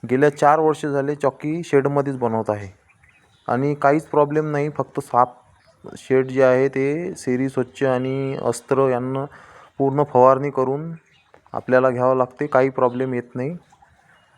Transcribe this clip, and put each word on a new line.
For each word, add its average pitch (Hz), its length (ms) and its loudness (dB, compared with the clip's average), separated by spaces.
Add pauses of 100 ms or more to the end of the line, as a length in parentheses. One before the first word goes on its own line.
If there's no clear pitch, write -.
(100)
गेल्या 143 260 4
चार 147 220 4
वर्ष 156 280 0
झाले 143 280 -2
चॉकी 151 500 -4
शेडमध्येच 139 520 0
बनवत 113 340 -2
आहे 104 180 -6 (800)
आणि 139 260 -2
काहीच 147 300 2
प्रॉब्लेम 151 460 0
नाही. 147 180 -2
फक्त 143 320 -6
साफ 123 280 2 (680)
शेड 131 300 0
जे 131 160 -2
आहे, 131 260 4
ते 147 460 -4
सेरी 127 340 -2
स्वच्छ 131 340 -6
आणि 135 600 -2
अस्त्र 131 480 0
यांना 127 340 -4 (540)
पूर्ण 139 240 0
फवारणी 135 480 4
करून 139 420 -4 (600)
आपल्याला 127 380 2
घ्यावं 127 260 0
लागते, 127 300 -2
काही 135 240 2
प्रॉब्लेम 131 440 -2
येत 120 200 -8
नाही. 135 220 -8 (800)